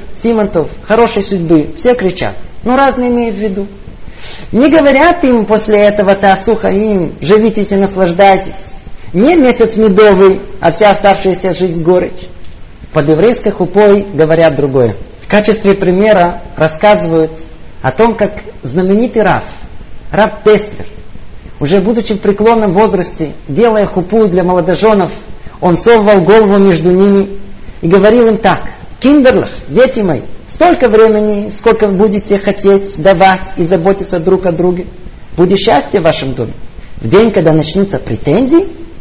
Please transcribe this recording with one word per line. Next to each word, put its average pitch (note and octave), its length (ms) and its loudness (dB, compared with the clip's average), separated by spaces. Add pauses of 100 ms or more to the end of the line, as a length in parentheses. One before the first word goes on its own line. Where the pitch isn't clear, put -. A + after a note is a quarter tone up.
(120)
Симонтов, G#3 580 -2 (120)
хорошей A3 400 0
судьбы». E3+ 540 0
Все A#3+ 180 0
кричат, F3 420 -4 (280)
но A#3+ 120 0
разные B3 340 0
имеют A#3 260 -2
в - 20 -10
виду. G3+ 300 -4 (840)
Не B3+ 180 4
говорят D4 540 2
им A#3+ 220 2
после G#3+ 320 0
этого: G3+ 360 2
«Тасу G3 420 0
хаим, G3 640 -2
живите G#3 420 2
и G3 120 -4
наслаждайтесь». F#3+ 920 0 (480)
Не B3+ 240 4
месяц A#3+ 400 2
медовый, G3 640 4 (200)
а E3+ 100 0
вся G#3 200 4
оставшаяся F#3+ 640 0
жизнь E3+ 300 -4
горечь. - 460 -2 (640)
Под D3 160 0
еврейской G3+ 440 2
хупой G3+ 500 2 (100)
говорят D#3+ 440 2
другое. C3 400 0 (260)
В - 60 -18
качестве G3+ 460 2
примера F#3 680 0 (140)
рассказывают D#3+ 760 0 (480)
о C3 120 -2
том, A3+ 220 2
как - 280 -4 (200)
знаменитый F#3+ 600 0
рав, E3 220 0 (680)
рав G#3 340 -2
Теслер, - 420 0 (720)
уже D#3 200 0
будучи G#3+ 340 -2
в G3 60 -6
преклонном G#3 520 0
возрасте, F3+ 600 -2 (140)
делая G#3 400 2
хупу G3+ 400 0
для F3+ 160 0
молодоженов, F3+ 680 0 (480)
он F3 160 2
совывал G#3+ 460 4
голову G3+ 360 4
между F3+ 320 4
ними G3 480 2 (420)
и E3+ 80 -2
говорил A3 400 4
им A3 80 2
так: F#3 340 -2 (300)
«Киндерлах, B3 500 4 (180)
дети A#3+ 320 2
мои, E3 220 -2 (240)
столько E4 420 2
времени, G#3+ 600 2
сколько A3 380 0
вы G3 80 0
будете G3+ 420 0
хотеть G3 600 0
давать F#3 560 2
и F3+ 80 -2
заботиться F#3 560 -2
друг F#3 260 0
о F3 60 0
друге, F3 340 -2 (500)
будет F#3 220 2
счастье - 420 0
в D#3+ 40 -2
вашем D3 300 -2
доме. A2+ 180 -6 (440)
В A2+ 120 -8
день, G#3 240 4
когда D#3+ 200 2
начнутся D#3+ 460 -2
претензии, B3+ 680 0 (320)